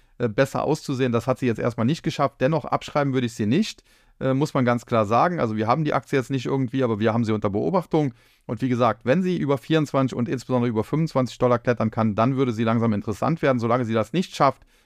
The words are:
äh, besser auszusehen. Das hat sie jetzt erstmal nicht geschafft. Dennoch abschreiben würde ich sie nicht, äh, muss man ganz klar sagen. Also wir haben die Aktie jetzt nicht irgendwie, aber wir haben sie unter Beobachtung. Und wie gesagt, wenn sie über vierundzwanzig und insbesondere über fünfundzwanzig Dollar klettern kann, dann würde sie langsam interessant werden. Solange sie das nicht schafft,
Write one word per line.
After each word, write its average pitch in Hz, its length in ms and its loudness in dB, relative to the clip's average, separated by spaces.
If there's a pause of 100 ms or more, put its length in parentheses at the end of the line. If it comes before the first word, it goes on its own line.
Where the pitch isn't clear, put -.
(180)
äh, 123 100 -2
besser 131 380 0
auszusehen. 131 480 -2
Das 117 120 0
hat 127 140 -2
sie 131 80 0
jetzt 110 120 0
erstmal 117 260 -2
nicht 147 180 0
geschafft. 143 380 -2
Dennoch 143 240 0
abschreiben 143 480 -2
würde 127 140 0
ich 113 60 -6
sie 113 120 -2
nicht, 151 380 0 (380)
äh, 131 120 0
muss 139 200 0
man 135 100 2
ganz 120 220 0
klar 113 200 2
sagen. 147 360 2
Also 110 160 -2
wir 107 100 -2
haben 135 160 2
die 147 100 -2
Aktie 139 240 -2
jetzt 131 140 -2
nicht 135 140 -4
irgendwie, 135 380 -2
aber 113 160 0
wir 110 140 2
haben 117 120 0
sie 110 80 0
unter 107 160 0
Beobachtung. 151 640 0 (320)
Und 120 160 -6
wie 131 80 -2
gesagt, 117 340 2
wenn 139 180 2
sie 185 160 -2
über 139 200 0
vierundzwanzig 139 580 0
und 120 140 -2
insbesondere 123 400 -2
über 110 160 -2
fünfundzwanzig 147 540 -2
Dollar 123 200 2
klettern 117 320 0
kann, 110 240 0
dann 123 220 2
würde 127 160 0
sie 110 100 -2
langsam 113 300 2
interessant 110 480 -2
werden. 131 180 2
Solange 120 240 0
sie 113 100 -4
das 110 200 -2
nicht 180 200 -2
schafft, 139 280 2 (240)